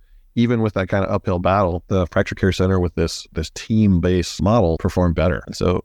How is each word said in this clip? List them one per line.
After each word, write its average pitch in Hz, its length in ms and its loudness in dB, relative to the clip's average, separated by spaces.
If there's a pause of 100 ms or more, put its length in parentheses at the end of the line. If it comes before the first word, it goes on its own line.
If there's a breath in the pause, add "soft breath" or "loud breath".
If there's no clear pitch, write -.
(340)
even 117 260 0
with 107 140 -2
that 95 140 -2
kind 98 160 0
of - 60 -4
uphill 98 280 -2
battle, 90 500 0
the 95 200 0
fracture - 260 -2
care 95 180 0
center 95 260 0
with 87 160 -2
this, - 380 -4
this 80 220 -6
team-based 92 840 2
model 90 380 2
performed 87 380 0
better. 80 300 0
And - 100 -12
so - 280 0